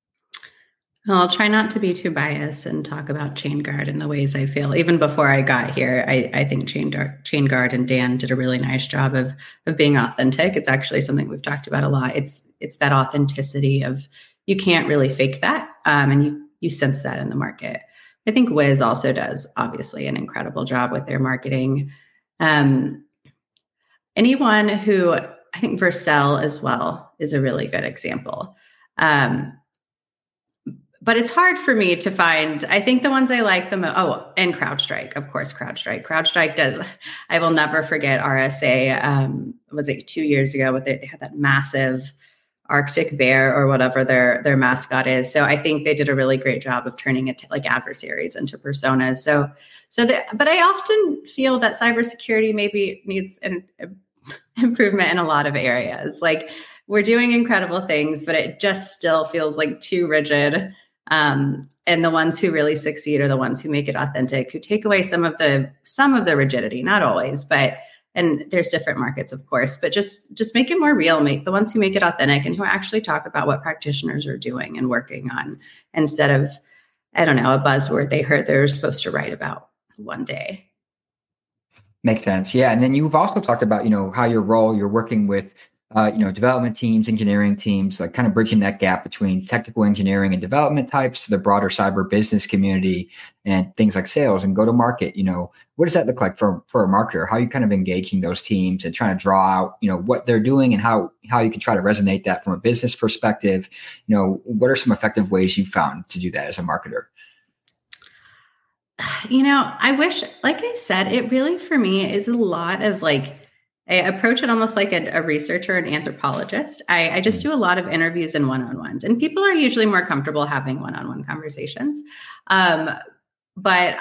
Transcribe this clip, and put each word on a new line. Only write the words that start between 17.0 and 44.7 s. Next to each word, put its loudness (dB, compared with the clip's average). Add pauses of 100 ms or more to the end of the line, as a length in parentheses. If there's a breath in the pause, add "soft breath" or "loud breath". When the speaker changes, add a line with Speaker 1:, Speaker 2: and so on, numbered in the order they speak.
Speaker 1:
that -6
in -6
the -6
market. -8 (440 soft breath)
I 2
think 4
Wiz 4
also 0
does, -6
obviously, -6
an -4
incredible -8
job -2
with -4
their -4
marketing. -2 (520 loud breath)
Um, 2 (1120)
anyone 4
who, 2
I -8
think -2
Vercel 2
as -4
well -4
is -6
a 0
really -2
good -4
example. -10 (400 soft breath)
Um, 2 (1500)
but 0
it's 0
hard 2
for 0
me 2
to -2
find, 2
I 2
think 2
the 2
ones 2
I 0
like 2
the -2
mo-, -2
oh, -2
and 2
CrowdStrike, -6
of -10
course, -6
CrowdStrike. -8
CrowdStrike 0
does, 0 (440 loud breath)
I 2
will 2
never 2
forget 0
R 0
S -2
A, 2
um, -2 (180)
was -6
it -6
two -6
years 2
ago, 0
but -4
they, -2
they -16
had -18
that -14
massive 0 (540 soft breath)
Arctic 0
bear 4
or 4
whatever 2
their, 2
their 2
mascot 0